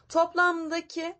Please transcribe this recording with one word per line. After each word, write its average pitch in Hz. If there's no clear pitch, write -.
Toplamdaki 339